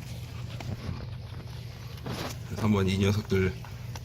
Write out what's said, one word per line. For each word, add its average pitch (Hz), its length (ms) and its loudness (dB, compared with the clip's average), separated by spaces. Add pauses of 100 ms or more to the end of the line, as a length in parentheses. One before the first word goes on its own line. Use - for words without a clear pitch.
(2500)
그래서 - 160 -4
한번 101 260 6
이 95 80 4
녀석들 98 560 6 (520)